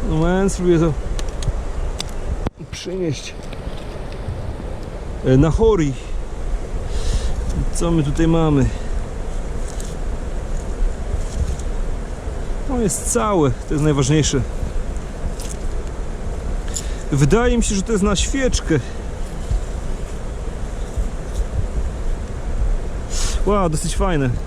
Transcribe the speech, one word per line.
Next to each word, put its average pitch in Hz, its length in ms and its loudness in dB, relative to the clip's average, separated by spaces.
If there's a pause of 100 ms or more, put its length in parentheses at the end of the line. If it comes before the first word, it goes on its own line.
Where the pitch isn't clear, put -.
Moment, 175 440 4
spróbuję 180 260 4
to 160 140 4 (1800)
przynieść. 175 640 -4 (1900)
E, 131 120 6
na 156 140 8
Hori. 160 420 4 (1800)
Co 170 160 2
my 165 120 4
tutaj 139 260 4
mamy? 156 400 6 (4000)
No, 254 100 2
jest - 340 0
całe, 202 380 4
to - 240 -2
jest 147 100 2
najważniejsze. 139 560 4 (2750)
Wydaje 208 440 4
mi 226 80 2
się, 220 100 0
że 196 80 0
to 226 100 -2
jest 190 120 2
na 208 120 4
świeczkę. 240 640 2 (4000)
Wow, 196 220 4
dosyć 156 280 0
fajne. 160 340 2 (160)